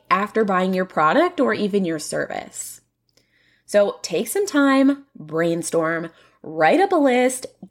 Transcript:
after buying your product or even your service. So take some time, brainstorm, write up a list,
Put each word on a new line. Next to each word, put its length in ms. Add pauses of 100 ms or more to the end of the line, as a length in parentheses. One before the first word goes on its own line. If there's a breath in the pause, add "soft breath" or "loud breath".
after 360
buying 280
your 120
product 560
or 120
even 300
your 160
service. 800 (840)
So 360
take 280
some 180
time, 580 (120)
brainstorm, 960 (300 soft breath)
write 380
up 140
a 20
list, 500 (260)